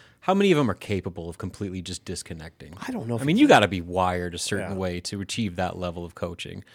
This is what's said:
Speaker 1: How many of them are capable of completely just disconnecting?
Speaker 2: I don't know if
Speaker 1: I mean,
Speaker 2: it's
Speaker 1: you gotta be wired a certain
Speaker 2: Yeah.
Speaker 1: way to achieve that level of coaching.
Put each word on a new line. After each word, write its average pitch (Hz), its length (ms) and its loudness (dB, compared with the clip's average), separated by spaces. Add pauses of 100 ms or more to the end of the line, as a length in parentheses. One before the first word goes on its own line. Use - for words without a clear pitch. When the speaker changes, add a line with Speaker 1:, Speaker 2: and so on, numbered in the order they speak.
(200)
Speaker 1:
How 190 140 2
many 196 180 4
of 151 60 4
them 135 120 4
are 87 40 0
capable 90 540 -4
of 85 100 -12
completely 92 440 -6
just 87 220 -10
disconnecting? 82 680 -12 (120)
Speaker 2:
I 262 60 -8
don't 175 160 -6
know 120 80 -2
if 110 60 -4
Speaker 1:
I - 20 -2
mean, 165 120 4
Speaker 2:
it's 254 60 6
Speaker 1:
you 294 60 8
gotta 110 200 10
be 92 120 -2
wired 90 540 0
a 87 40 -10
certain 98 340 -4
Speaker 2:
Yeah. 95 60 -4
Speaker 1:
way 90 240 -2
to 101 180 -6
achieve 98 360 -4
that 90 220 -2
level 87 260 -6
of 85 100 -12
coaching. 90 500 -10 (100)